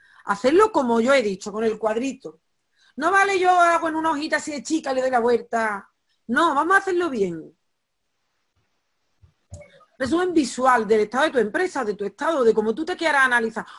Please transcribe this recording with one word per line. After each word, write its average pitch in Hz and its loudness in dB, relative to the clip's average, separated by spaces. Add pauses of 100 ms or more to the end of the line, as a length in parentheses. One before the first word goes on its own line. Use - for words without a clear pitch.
(260)
hacerlo 311 2
como 240 0
yo 247 2
he 269 4
dicho, 202 -6
con 214 -6
el 220 -2
cuadrito. 220 -6 (560)
No 311 0
vale 392 2
yo 359 2
hago 339 4
en 311 -4
una 320 -2
hojita 302 -4
así 302 -6
de 285 -8
chica, 302 -4
le 262 -2
doy 262 0
la 254 2
vuelta. 226 -2 (380)
No, 294 2
vamos 320 2
a 392 6
hacerlo 359 -2
bien. 170 -6 (2500)
Resumen 339 -2
visual 247 2
del 214 4
estado 240 0
de 311 0
tu 262 0
empresa, 269 -2
de 208 -4
tu 196 -8
estado, 285 -2
de 220 6
cómo 220 0
tú 320 -6
te 359 -4
quieras 294 0
analizar, 226 -2 (140)